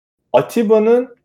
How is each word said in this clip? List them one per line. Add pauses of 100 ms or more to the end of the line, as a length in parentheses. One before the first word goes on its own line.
(320)
Atiba'nın